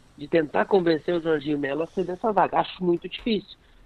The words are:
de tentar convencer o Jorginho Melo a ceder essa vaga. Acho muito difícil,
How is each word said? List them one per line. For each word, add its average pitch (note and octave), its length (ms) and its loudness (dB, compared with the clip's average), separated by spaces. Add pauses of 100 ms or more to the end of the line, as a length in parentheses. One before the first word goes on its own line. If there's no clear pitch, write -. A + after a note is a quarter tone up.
(180)
de D3 100 -12
tentar E3 380 2
convencer F3 500 2
o E3+ 60 -2
Jorginho D3+ 360 0
Melo C#3+ 260 -2
a E3 40 -6
ceder F3+ 280 -6
essa A3 160 -2
vaga. E3+ 280 2
Acho - 240 -4
muito F3 240 0
difícil, - 500 -4 (280)